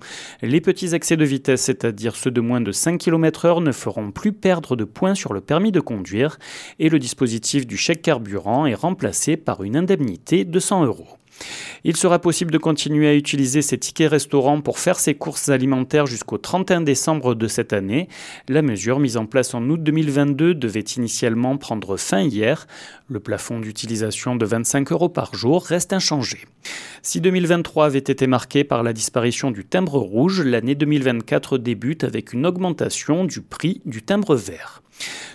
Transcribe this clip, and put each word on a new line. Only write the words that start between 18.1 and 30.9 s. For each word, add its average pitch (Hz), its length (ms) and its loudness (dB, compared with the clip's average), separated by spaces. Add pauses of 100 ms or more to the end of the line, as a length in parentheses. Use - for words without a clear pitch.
La 139 140 2
mesure 120 380 0
mise 123 160 2
en 113 100 -2
place 123 260 0
en 120 160 -2
août 165 140 0
deux 156 80 0
mille 156 200 2
vingt-deux 143 440 2
devait 113 260 -2
initialement 120 760 -2
prendre 104 400 -6
fin 185 240 -2
hier. 127 480 0 (400)
Le 123 100 -6
plafond 110 400 -6
d'utilisation 110 800 -4
de 113 100 2
vingt-cinq 117 460 0
euros 170 160 2
par - 260 -4
jour 123 300 2
reste 175 280 -2
inchangé. 156 520 -2 (560)
Si - 200 -4
deux 175 100 4
mille 180 180 2
vingt-trois 160 380 2
avait 139 120 2
été 135 300 0
marqué 127 340 2
par 131 220 0
la 117 80 0
disparition 117 580 -2
du 101 140 -6
timbre 175 340 0
rouge, 131 440 2
l'année 123 340 2
deux 147 100 0
mille 147 160 2